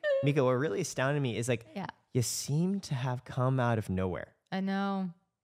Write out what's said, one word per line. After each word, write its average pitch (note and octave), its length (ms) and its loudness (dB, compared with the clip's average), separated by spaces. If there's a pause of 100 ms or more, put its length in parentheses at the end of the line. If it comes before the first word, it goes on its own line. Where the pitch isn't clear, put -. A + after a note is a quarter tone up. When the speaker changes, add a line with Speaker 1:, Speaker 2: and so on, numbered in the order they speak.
(220)
Speaker 1:
Miko, C#3+ 220 4
what B2+ 80 6
really D#3+ 300 0
astounded C#3+ 400 0
me A#2+ 160 0
is, A#2 100 -2
like, A#2 160 0 (100)
Speaker 2:
Yeah. F#2+ 120 -6 (260)
Speaker 1:
you B2+ 80 2
seem E3+ 600 0
to - 140 -6
have B2+ 300 -4
come C3 340 0
out A#2+ 200 2
of G#2+ 100 -4
nowhere. F#2 460 -2 (180)
Speaker 2:
I F#3+ 80 -2
know. G3 500 -2 (340)